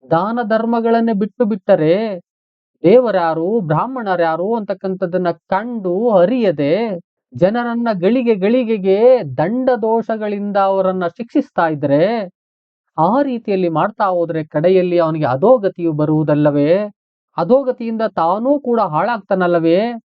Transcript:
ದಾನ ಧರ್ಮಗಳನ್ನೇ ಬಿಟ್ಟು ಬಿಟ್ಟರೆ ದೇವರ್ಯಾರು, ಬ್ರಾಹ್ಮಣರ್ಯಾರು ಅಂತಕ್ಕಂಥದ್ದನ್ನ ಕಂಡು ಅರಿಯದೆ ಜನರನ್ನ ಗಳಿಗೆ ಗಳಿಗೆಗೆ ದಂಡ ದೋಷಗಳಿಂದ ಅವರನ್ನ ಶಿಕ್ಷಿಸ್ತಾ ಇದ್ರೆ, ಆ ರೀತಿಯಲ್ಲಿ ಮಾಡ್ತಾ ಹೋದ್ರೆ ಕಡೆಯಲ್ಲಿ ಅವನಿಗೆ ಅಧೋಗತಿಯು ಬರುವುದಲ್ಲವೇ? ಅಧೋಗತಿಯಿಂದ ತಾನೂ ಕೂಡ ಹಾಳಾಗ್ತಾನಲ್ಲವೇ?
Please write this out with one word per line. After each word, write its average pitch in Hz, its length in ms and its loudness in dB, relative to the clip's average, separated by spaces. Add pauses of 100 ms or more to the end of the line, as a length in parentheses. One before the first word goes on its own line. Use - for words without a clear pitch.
(100)
ದಾನ 202 320 -2
ಧರ್ಮಗಳನ್ನೇ 226 720 0
ಬಿಟ್ಟು 208 320 -2
ಬಿಟ್ಟರೆ 190 760 0 (600)
ದೇವರ್ಯಾರು, 185 800 2
ಬ್ರಾಹ್ಮಣರ್ಯಾರು 180 920 -2
ಅಂತಕ್ಕಂಥದ್ದನ್ನ 185 760 -4
ಕಂಡು 202 800 -4
ಅರಿಯದೆ 185 880 0 (340)
ಜನರನ್ನ 233 580 -2
ಗಳಿಗೆ 226 420 0
ಗಳಿಗೆಗೆ 220 880 2 (140)
ದಂಡ 240 340 0 (120)
ದೋಷಗಳಿಂದ 214 760 -4
ಅವರನ್ನ 190 500 0
ಶಿಕ್ಷಿಸ್ತಾ 190 600 -2
ಇದ್ರೆ, 160 640 0 (680)
ಆ 208 240 2
ರೀತಿಯಲ್ಲಿ 214 460 -2
ಮಾಡ್ತಾ 175 360 -2
ಹೋದ್ರೆ 170 400 -2
ಕಡೆಯಲ್ಲಿ 175 540 2
ಅವನಿಗೆ 160 260 0
ಅಧೋಗತಿಯು 175 680 0
ಬರುವುದಲ್ಲವೇ? 151 840 2 (580)
ಅಧೋಗತಿಯಿಂದ 233 680 0 (140)
ತಾನೂ 220 440 0
ಕೂಡ 240 200 -2
ಹಾಳಾಗ್ತಾನಲ್ಲವೇ? 180 1000 0 (360)